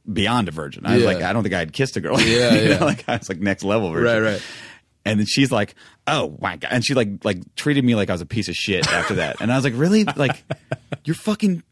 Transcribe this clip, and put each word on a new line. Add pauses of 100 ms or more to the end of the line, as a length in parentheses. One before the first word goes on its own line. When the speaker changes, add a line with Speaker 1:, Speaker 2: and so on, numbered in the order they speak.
(120)
Speaker 1:
beyond
a
virgin.
I
was
Speaker 2:
Yeah.
Speaker 1:
like,
I
don't
think
I
had
kissed
a
girl.
<laughs>
Speaker 2:
Yeah,
Speaker 1:
You
know,
Speaker 2:
yeah.
Speaker 1:
like,
I
was,
like,
next
level
virgin.
Speaker 2:
Right,
right. (640)
Speaker 1:
And
then
she's
like, (320)
"Oh
my
God."
And
she,
like,
like, (160)
treated
me
like
I
was
a
piece
of
shit
after
that.
And
I
was
like,
"Really?
Like, (600)
you're
fucking (100)